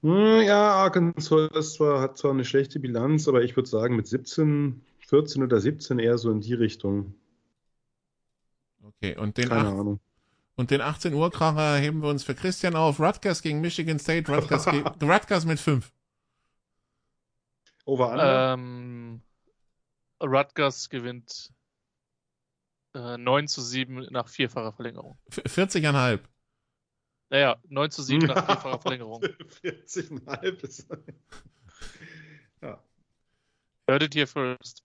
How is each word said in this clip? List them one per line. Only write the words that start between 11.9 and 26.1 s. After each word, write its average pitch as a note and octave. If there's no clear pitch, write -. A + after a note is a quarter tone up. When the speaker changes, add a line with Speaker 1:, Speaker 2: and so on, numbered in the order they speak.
Speaker 2:
wir D3
uns C#3+
für C#3
Christian F3+
auf. D#3
Rutgers F3
gegen D3+
Michigan D#3+
State. D#3+
Rutgers D3+
ge-, D3
Speaker 1:
<laughs> -
Speaker 2:
Rutgers F3
mit D#3+
fünf. C#3
Speaker 1:
Over B2+
under? C3
Speaker 3:
Ähm, B2
Rutgers C#3
gewinnt, B2
äh, A#2+
neun C3
zu -
sieben B2+
nach B2
vierfacher A2+
Verlängerung. -
Speaker 2:
V-, -
vierzig F#3
Komma C#3